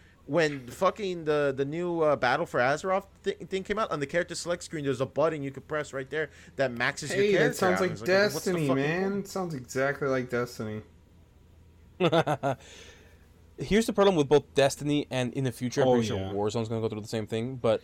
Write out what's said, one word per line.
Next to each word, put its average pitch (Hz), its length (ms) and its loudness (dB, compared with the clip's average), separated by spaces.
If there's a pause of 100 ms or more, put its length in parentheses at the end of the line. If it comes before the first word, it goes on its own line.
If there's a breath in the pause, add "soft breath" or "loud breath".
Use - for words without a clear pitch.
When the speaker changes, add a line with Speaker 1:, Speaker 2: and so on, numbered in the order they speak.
(280 soft breath)
Speaker 1:
when 147 420 0
fucking 185 580 -2
the, 147 280 2
the 139 120 -2
new, 170 340 -4
uh, 151 160 4
Battle 135 300 0
for - 120 -2
Azeroth 156 460 0 (200)
thi-, 196 80 -2 (120)
thing 190 180 -6
came 202 160 -4
out, 220 120 -2
on 156 100 -2
the 143 60 -2
character 170 280 -4
select 175 280 -6
screen, 160 200 -10
there's 135 200 0
a 131 40 0
button 151 360 0
you 139 80 -6
could - 180 -14
press 151 240 -6
right 135 160 -8
there 151 220 -4 (260 loud breath)
that 131 160 0
maxes 131 420 -2
your 185 120 0
Speaker 2:
Hey, 208 60 4
Speaker 1:
character 156 180 4
Speaker 2:
that - 60 -4
sounds 185 180 4
Speaker 1:
out. 190 80 2
Speaker 2:
like 180 80 2
Speaker 1:
It's 160 100 -6
like, 113 80 -2 (240)
what's - 140 -6
the 190 60 0
Speaker 2:
Destiny, 160 160 0
Speaker 1:
fucking 135 140 2
Speaker 2:
man. 175 300 0
Speaker 1:
point? 202 140 -6
Speaker 2:
It - 20 -16
sounds 185 260 -6
exactly 135 540 -2
like 131 220 0
Destiny. 120 500 -4 (1200)
Speaker 3:
<laughs> 156 560 2 (1040 loud breath)
Here's 190 280 2
the 247 60 -2
problem 196 240 4
with 147 120 2
both 143 260 4
Destiny 143 560 2
and, 127 240 -2
in 139 100 -2
the 123 80 0
future, 127 300 -2
I'm 131 60 6
Speaker 2:
Oh, 127 40 6
Speaker 3:
pretty 117 160 4
sure 98 80 -2
Speaker 2:
yeah. 95 160 -6
Speaker 3:
Warzone's 107 360 -2
gonna 113 120 -4
go 110 80 -2
through 107 140 -6
the 104 60 -14
same 110 180 -4
thing, 117 300 -6
but 117 280 2